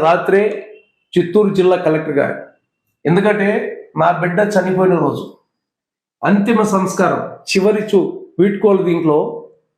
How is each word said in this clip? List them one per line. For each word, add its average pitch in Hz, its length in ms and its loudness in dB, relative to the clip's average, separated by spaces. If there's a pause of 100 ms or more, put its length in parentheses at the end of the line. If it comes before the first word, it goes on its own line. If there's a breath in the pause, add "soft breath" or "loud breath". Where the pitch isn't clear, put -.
రాత్రే 180 380 2 (720)
చిత్తూరు 185 440 2
జిల్లా 180 180 4 (100)
కలెక్టర్ 156 320 -2
గారు, - 180 -2 (680)
ఎందుకంటే 196 440 2 (520)
నా 165 80 2 (120)
బిడ్డ 175 180 -4 (160)
చనిపోయిన 185 400 2 (100)
రోజు 135 200 -4 (960)
అంతిమ 208 380 2 (140)
సంస్కారం, 180 460 -2 (300)
చివరి 202 400 0
చూ-, 170 220 2 (260)
వీడ్కోలు 202 500 2
దీంట్లో 160 300 2 (600)